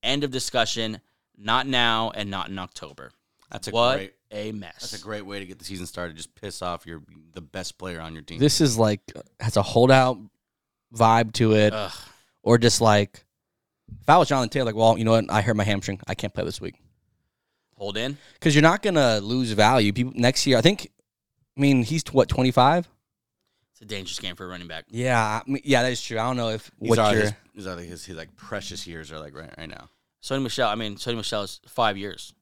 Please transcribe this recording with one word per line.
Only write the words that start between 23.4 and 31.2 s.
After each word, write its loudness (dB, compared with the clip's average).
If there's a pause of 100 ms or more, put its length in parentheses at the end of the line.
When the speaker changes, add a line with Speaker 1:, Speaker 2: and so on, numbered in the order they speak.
Speaker 1:
It's -20
a -20
dangerous -10
game -10
for -14
a -14
running -14
back. -14
Speaker 3:
Yeah, -2
I -14
mean, -4
yeah, 4
that 0
is -6
true. -8
I -2
don't -4
know -4
if -8
Speaker 2:
He's -6
Speaker 3:
what 4
Speaker 2:
already 4
Speaker 3:
you're 2
Speaker 2:
his, -4 (200)
he's -14
already -12
his, -16
his, -14
like, -16
precious -12
years -14
are, -14
like, -16
right, -18
right -16
now. -20 (340)
Speaker 1:
Sony -4
Michel, -2
I -2
mean, -8
Sony -6
Michel -6